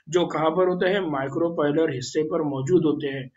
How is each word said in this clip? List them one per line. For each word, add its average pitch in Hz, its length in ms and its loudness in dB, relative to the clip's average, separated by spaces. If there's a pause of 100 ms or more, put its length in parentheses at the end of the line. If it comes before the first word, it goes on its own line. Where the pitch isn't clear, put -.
जो 170 180 2
कहाँ 160 240 0
पर 185 180 2
होते 180 200 0
हैं, 202 120 0
micropylar 156 920 0
हिस्से 127 280 -4
पर 160 200 -2
मौजूद 147 420 2
होते 143 240 0
हैं 135 280 -8